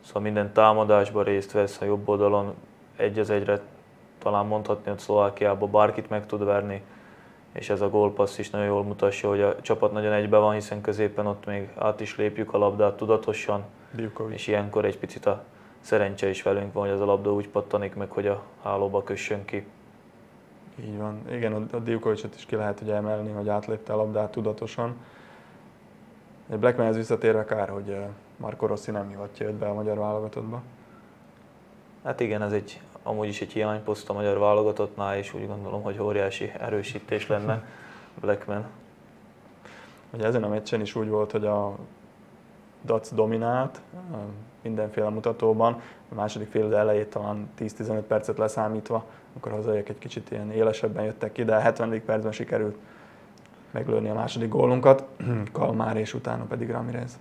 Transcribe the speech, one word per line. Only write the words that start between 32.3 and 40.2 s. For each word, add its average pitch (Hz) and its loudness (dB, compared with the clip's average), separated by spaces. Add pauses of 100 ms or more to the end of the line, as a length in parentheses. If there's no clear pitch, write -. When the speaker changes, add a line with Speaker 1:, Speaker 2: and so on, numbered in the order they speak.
Speaker 1:
ez 104 0
egy, 101 -2 (220)
amúgy 107 -2
is 104 -6
egy 101 -6
hiányposzt 107 -2
a 101 -2
magyar 101 2
válogatottnál, 104 4
és 101 -6
úgy 101 -8
gondolom, 101 -6
hogy 104 -6
óriási 101 0
erősítés 107 -4
lenne 107 -2 (260)
Speaker 2:
<laughs> - -18
Speaker 1:
Blackman. 104 -2 (1500)
Speaker 2:
Ugye 113 -2